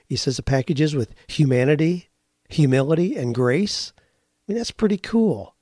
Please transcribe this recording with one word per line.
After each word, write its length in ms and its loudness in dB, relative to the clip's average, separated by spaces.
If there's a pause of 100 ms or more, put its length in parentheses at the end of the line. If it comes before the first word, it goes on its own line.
he 100 -4
says, 200 -2
the 60 -8
packages 520 0
with 200 -4 (120)
humanity, 840 0 (400)
humility, 640 2
and 180 -4
grace. 640 -2
I 60 -20 (440)
mean, 120 -4
that's 120 -8
pretty 280 0
cool 640 -2